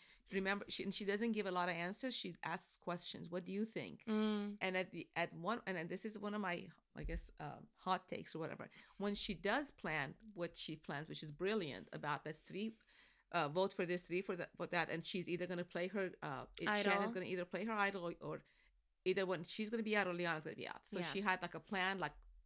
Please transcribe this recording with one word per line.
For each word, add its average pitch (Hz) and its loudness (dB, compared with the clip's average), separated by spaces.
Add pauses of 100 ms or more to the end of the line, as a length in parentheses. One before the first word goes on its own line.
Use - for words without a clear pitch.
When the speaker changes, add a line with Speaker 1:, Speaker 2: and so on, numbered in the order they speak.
(320)
Speaker 1:
remember, 196 2
she, - 0
and 196 0
she 208 -2
doesn't 208 4
give 214 2
a 190 0
lot 180 4
of 170 2
answers. 190 -2
She 180 -2
asks 165 -4
questions. 170 -4
"What 175 -2
do 180 -6
you 208 0
think?" 139 -6
Speaker 2:
Mm. 214 2
Speaker 1:
And 185 2
at 185 2
the, 170 -6 (100)
at 170 2
one, 175 0
and, 190 0
and 160 -2
this 180 -4
is 214 -4
one 202 -2
of 214 0
my, 180 0 (340)
I 151 -2
guess, - -4 (100)
um, 151 -8 (100)
hot 185 2
takes - -6
or 160 -4
whatever. - -6 (300)
When 202 0
she 208 -2
does 214 2
plan 156 0 (200)
what 170 -2
she - -4
plans, 151 -4
which 147 -8
is 156 -6
brilliant, 175 0
about 151 -2
let's 151 -4
three, 202 -4 (580)
uh, 160 4
vote 185 4
for 185 0
this, 175 0
three 175 0
for 190 0
that, 175 -4
for 175 -4
that, 170 2
and 165 0
she's 175 0
either 175 0
gonna 175 0
play 175 -2
her, 190 0 (140)
uh, 135 -4 (160)
it, 170 -2
Shan 208 4
is 202 4
Speaker 2:
Idol. 202 4
Speaker 1:
gonna 180 -2
either 180 0
play 185 -4
her 226 0
idol 196 4
or, 175 -4
or 151 -6 (640)
either 185 4
one, 175 0
she's 214 -2
gonna 226 2
be 208 2
out 196 6
or 180 0
Liana's 170 0
gonna 160 -6
be - -6
out. - -8
So 196 -4
Speaker 2:
Yeah. 175 2
Speaker 1:
she - 0
had, 185 4
like, 175 -4
a 160 -6
plan, 190 2
like, 151 2 (340)